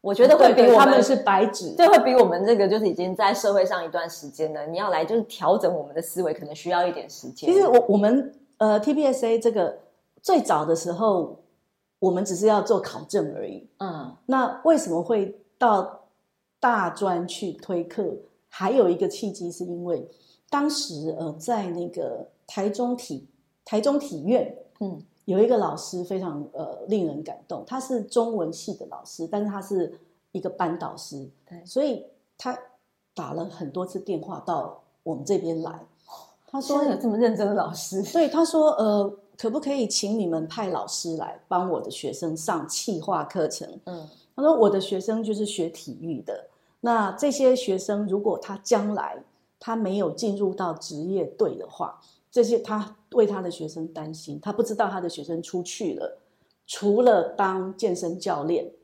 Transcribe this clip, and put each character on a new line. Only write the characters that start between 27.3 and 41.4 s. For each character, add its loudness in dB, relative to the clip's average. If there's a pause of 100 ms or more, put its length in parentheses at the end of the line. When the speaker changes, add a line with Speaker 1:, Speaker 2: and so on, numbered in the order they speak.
Speaker 2:
动， -10
他 -8
是 -4
中 -2
文 -4
系 -10
的 -16
老 -16
师， -12
但 -4
是 -4
他 -8
是 -4 (420)
一 -6
个 -6
班 -4
导 -10
师， -14 (220)
Speaker 1:
对。 -20
Speaker 2:
所 -4
以 -4 (320)
他 -10 (600)
打 -10
了 -6
很 -10
多 -6
次 -10
电 -6
话 -14
到 -6 (200)
我 -6
们 -10
这 0
边 -4
来。 -12 (680)
他 -8
说 -2
Speaker 1:
现 2
在 0
有 -6
这 -2
么 0
认 2
真 0
的 0
老 -2
师？ -6 (100)
Speaker 2:
对， 4
他 2
说， 4
呃， 2 (280)
可 -4
不 -2
可 -4
以 0
请 -2
你 -2
们 -2
派 -6
老 -6
师 -6
来 -10